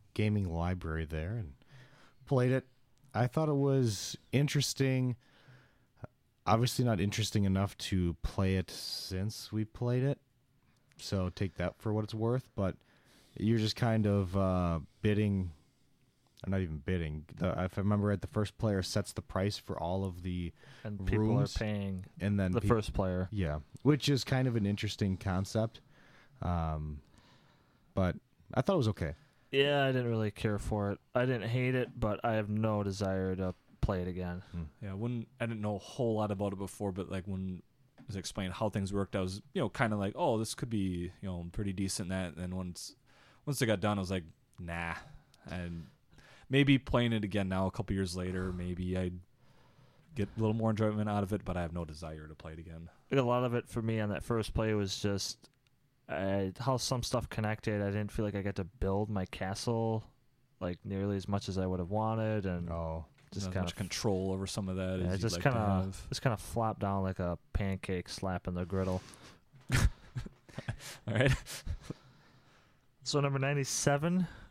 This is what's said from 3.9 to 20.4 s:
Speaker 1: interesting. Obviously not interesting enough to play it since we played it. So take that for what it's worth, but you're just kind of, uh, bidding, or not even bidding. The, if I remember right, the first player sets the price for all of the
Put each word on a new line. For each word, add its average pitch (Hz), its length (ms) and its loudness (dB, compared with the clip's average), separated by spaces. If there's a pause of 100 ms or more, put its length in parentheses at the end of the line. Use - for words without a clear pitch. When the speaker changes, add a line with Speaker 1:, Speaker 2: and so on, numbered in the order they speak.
Speaker 1:
interesting. 131 840 2 (1300)
Obviously 120 380 4
not 110 160 4
interesting 101 440 2
enough 95 340 2
to 87 440 2
play 95 320 2
it 92 160 0
since - 800 -6
we 107 140 -2
played 123 400 0
it. 143 140 0 (800)
So 92 300 0
take 92 280 -4
that 87 220 -2
for 110 140 -2
what 107 120 2
it's 104 100 -8
worth, 117 400 0
but 95 220 0 (600)
you're 113 220 4
just 107 160 2
kind 110 320 4
of, 98 300 4
uh, 90 420 4 (240)
bidding, 101 480 4 (960)
or 92 40 -4
not 95 100 2
even 78 180 -2
bidding. 78 460 -2 (120)
The, 90 120 0 (160)
if - 120 -4
I 104 40 -2
remember 101 280 2
right, 101 120 2
the - 80 -10
first - 300 -2
player 104 240 2
sets - 300 -2
the - 100 -6
price 101 360 -2
for - 200 -8
all 92 260 -2
of 90 180 -6
the 90 300 -4 (320)